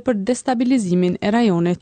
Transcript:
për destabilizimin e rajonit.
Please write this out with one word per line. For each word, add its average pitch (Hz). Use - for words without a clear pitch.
për 233
destabilizimin 233
e 202
rajonit. 180